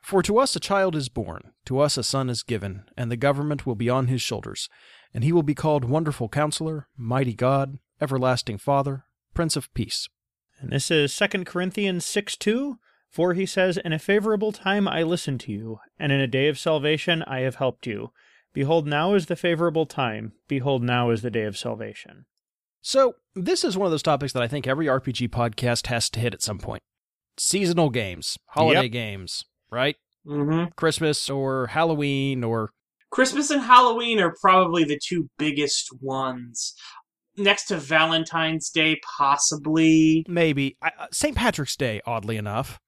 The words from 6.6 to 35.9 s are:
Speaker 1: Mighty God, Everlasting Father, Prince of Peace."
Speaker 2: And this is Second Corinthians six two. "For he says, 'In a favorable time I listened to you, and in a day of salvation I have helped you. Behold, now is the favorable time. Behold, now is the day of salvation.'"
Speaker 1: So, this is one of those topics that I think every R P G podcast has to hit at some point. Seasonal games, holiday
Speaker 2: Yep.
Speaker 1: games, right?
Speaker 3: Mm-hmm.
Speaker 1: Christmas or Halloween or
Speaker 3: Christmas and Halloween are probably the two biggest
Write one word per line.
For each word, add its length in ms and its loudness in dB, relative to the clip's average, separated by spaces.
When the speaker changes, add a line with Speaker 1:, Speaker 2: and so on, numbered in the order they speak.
Speaker 1:
Mighty 380 -2
God, 460 0
Everlasting 580 0
Father, 480 -2
Prince 220 0
of 180 -6
Peace." 340 -4
Speaker 2:
And 120 -8
this 200 -2
is 220 4
Second 320 -2
Corinthians 600 -2
six 320 -4
two. 420 -2
"For 240 2
he 120 0
says, 320 0
'In 140 -4
a 80 -2
favorable 520 0
time 360 0
I 160 0
listened 380 -2
to 100 -10
you, 280 -8
and 140 -2
in 100 4
a 60 0
day 200 2
of 120 0
salvation 640 0
I 160 -6
have 160 -2
helped 320 -2
you. 240 -8
Behold, 340 2
now 280 2
is 120 2
the 80 -4
favorable 500 0
time. 480 -4
Behold, 360 0
now 260 2
is 120 2
the 100 -4
day 120 0
of 140 -6
salvation.'" 680 -10
Speaker 1:
So, 340 4
this 300 0
is 120 0
one 100 2
of 40 2
those 120 0
topics 300 0
that 100 -2
I 40 0
think 200 -4
every 200 0
R 140 2
P 100 -4
G 160 -2
podcast 600 -2
has 240 -2
to 80 -6
hit 140 0
at 80 -8
some 180 -4
point. 220 -10
Seasonal 520 2
games, 480 -4
holiday 340 4
Speaker 2:
Yep. 80 -2
Speaker 1:
games, 540 -8
right? 240 0
Speaker 3:
Mm-hmm. 520 -2
Speaker 1:
Christmas 520 0
or 380 -2
Halloween 760 0
or 280 -2
Speaker 3:
Christmas 380 2
and 140 0
Halloween 560 6
are 200 2
probably 460 6
the 180 -2
two 340 -4
biggest 520 -2